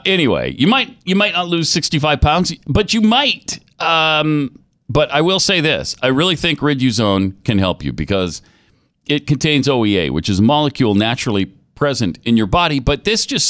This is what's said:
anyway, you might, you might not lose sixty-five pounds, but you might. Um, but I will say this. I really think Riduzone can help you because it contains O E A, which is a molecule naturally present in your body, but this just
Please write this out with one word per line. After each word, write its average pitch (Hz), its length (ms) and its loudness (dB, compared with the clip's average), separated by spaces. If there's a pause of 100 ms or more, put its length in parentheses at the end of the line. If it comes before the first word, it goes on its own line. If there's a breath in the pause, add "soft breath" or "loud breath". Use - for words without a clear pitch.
anyway, 113 520 0
you 139 100 2
might, 247 380 0
you 185 100 -2
might 202 160 0
not 175 160 -4
lose 170 220 -2
sixty-five 151 500 0
pounds, 165 340 2 (140)
but 202 260 0
you 226 60 0
might. 233 600 0 (200)
Um, 156 800 0 (300)
but 147 200 2
I 143 120 0
will 185 180 2
say 185 220 0
this. 139 420 -2
I 127 40 2
really 156 280 2
think 160 240 -2
Riduzone 110 840 0
can 104 140 2
help 92 220 0
you 67 120 -6
because 90 480 -4 (640 soft breath)
it 285 200 -2
contains 143 440 0
O 123 160 2
E 101 140 2
A, 76 100 0
which 76 180 -4
is 98 120 0
a 104 40 4
molecule 139 520 2
naturally 107 500 0 (300)
present 135 500 -2
in 117 100 2
your 110 120 4
body, 156 340 0
but 135 240 -2
this 214 200 -2
just - 240 -2